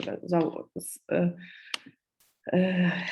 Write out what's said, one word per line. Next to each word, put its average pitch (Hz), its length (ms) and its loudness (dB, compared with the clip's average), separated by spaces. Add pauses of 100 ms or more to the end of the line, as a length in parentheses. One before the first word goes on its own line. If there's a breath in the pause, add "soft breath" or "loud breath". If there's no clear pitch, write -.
że - 200 -6
zało-, 170 520 0
z, - 240 -12 (120)
e, 175 200 4 (1200 loud breath)
e, 180 380 4 (200 loud breath)